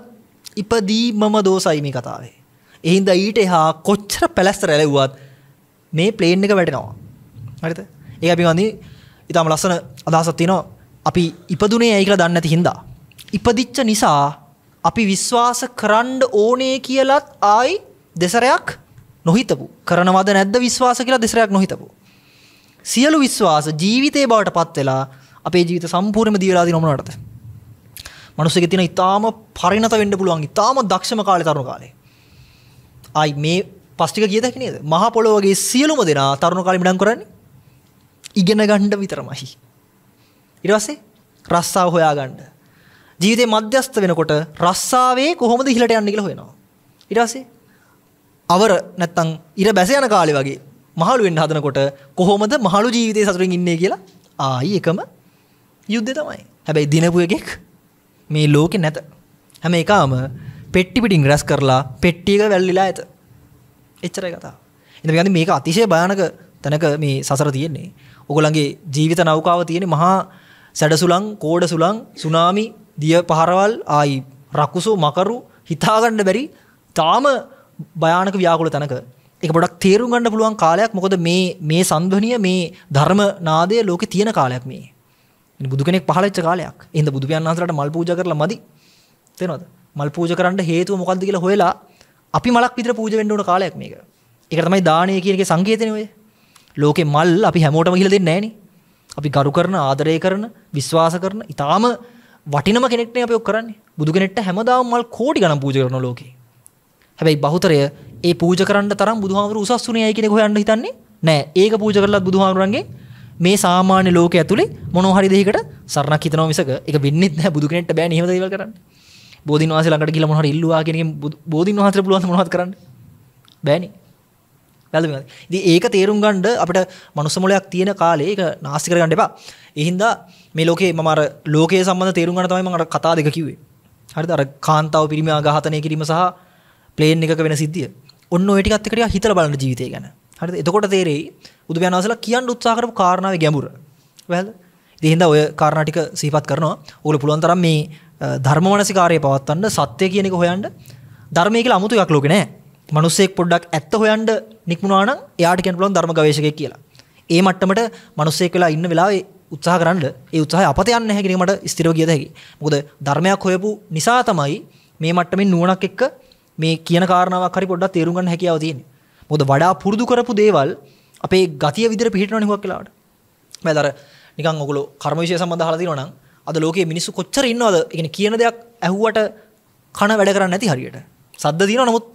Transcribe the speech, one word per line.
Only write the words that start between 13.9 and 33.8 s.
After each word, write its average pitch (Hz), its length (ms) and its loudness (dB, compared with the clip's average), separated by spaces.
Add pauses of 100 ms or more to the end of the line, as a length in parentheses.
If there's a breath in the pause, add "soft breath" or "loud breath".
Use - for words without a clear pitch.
අපි 214 220 0
විශ්වාස 240 560 0 (140)
කරන්න 233 440 0 (120)
ඕනේ 247 480 2
කියලත් 269 480 0 (140)
ආයි 247 380 2 (360)
දෙසරයක් 233 520 0 (540)
නොහිතපු. 170 440 0 (160)
කරනවද 185 480 2
නැද්ද 196 280 2
විශ්වාස 247 420 0
කියලා 254 220 0
දෙසරයක් 220 300 0
නොහිතපු. - 360 -2 (960 soft breath)
සියලු 311 340 2
විශ්වාස 160 540 2
ජීවිතේ 262 540 0
බවට 214 260 2
පත් 165 240 -2
වෙලා 135 260 -2 (380 loud breath)
අපේ 175 220 2
ජීවිත 170 240 -2
සම්පූර්ණයෙන්ම 208 540 0
දිය 190 100 2
වෙලා 175 140 4
තියෙන 165 160 0
මොනවටද? 151 300 -2 (1200 loud breath)
මිනිස්සුගේ 165 380 0
තියෙන 185 140 2
ඉතාම 190 380 0 (280)
පරිණත 214 420 0
වෙන්න 202 240 0
පුළුවන්, 175 260 0
ඉතාම 220 400 0
දක්ෂම 196 400 -2
කාලේ 175 240 2
තරුණ 143 200 -2
කාලේ. - 240 -14 (1200 soft breath)
ආයි 151 220 0
මේ 156 260 -2 (340)